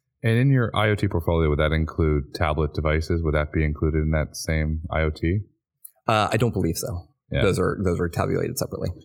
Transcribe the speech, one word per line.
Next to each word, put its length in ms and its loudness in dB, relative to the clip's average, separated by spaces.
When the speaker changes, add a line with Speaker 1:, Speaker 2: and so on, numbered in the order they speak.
Speaker 1:
And 160 2
in 120 2
your 260 2
I 140 2
O 60 2
T 120 0
portfolio, 400 2
would 120 2
that 120 2
include 600 0
tablet 400 -2
devices? 500 0
Would 120 0
that 180 -2
be 100 2
included 360 0
in 120 0
that 240 -2
same 460 -2
I 120 0
O 80 0
T? 280 -2
Speaker 2:
Uh, 200 4
I 60 0
don't 180 2
believe 220 0
so. 320 -8
Speaker 1:
Yeah. 100 0
Speaker 2:
Those 160 2
are, 260 0
those 160 0
are 80 0
tabulated 520 -2
separately. 300 -6